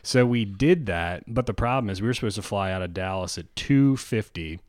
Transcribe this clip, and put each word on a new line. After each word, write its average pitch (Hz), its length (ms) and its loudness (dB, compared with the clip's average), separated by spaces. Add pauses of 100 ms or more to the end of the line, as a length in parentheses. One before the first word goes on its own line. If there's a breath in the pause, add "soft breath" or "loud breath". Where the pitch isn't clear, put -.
So 123 220 4
we 120 180 2
did 131 440 2
that. 85 360 -2 (100)
But 123 120 0
the 110 80 -2
problem 120 360 0
is 95 120 -4
we 110 80 0
were 123 40 2
supposed 107 220 -2
to 104 60 -6
fly 98 320 -2
out 92 80 -2
of 87 120 -6
Dallas 92 440 -4
at - 180 -14
two 139 400 4
fifty 85 720 -6